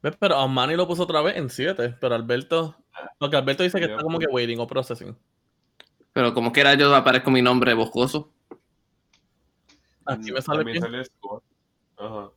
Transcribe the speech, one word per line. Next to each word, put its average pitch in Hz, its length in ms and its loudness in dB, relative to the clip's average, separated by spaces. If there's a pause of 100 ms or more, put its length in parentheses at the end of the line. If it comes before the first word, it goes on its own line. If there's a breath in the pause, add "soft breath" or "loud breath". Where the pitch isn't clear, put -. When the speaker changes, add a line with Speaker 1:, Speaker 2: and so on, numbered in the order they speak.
Speaker 1:
¿Ves? 151 180 -4
Pero 180 240 2
Omani 131 320 0
lo 175 120 0
puso 175 160 -4
otra 160 180 0
vez 165 160 0
en 139 120 -6
siete, 123 520 -4
pero 120 140 0
Alberto, 139 600 -2 (420 loud breath)
porque 147 200 -2
Alberto 139 260 0
dice 180 160 0
que 170 80 0
Speaker 2:
Ya, - 60 -4
Speaker 1:
está 151 100 -6
como 165 140 -4
Speaker 2:
pues. 160 100 -2
Speaker 1:
que 131 60 -2
waiting 117 260 -2
o 117 80 -4
processing. 123 500 -8 (960)
Speaker 3:
Pero 120 220 2
como 120 180 0
quiera 139 220 6
yo 143 200 6
aparezco 131 380 4
mi 127 100 6
nombre 123 320 4
boscoso. 123 600 -2 (1700)
Speaker 1:
Aquí 117 260 -6
Speaker 2:
Mm, - 20 -10
Speaker 1:
me 131 80 -4
sale 151 180 -4
Speaker 2:
también 117 140 -4
Speaker 1:
bien. - 100 -4
Speaker 2:
sale 117 160 -8
el 131 60 -8
score. - 380 -16 (540)
Ajá. 104 400 -12